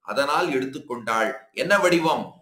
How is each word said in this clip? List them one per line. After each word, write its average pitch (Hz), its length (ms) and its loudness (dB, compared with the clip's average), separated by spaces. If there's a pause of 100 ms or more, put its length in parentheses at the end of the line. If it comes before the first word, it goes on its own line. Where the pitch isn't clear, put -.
அதனால் 143 480 0
எடுத்துக்கொண்டாள். 120 840 -2 (200)
என்ன 180 260 2
வடிவம்? 165 640 2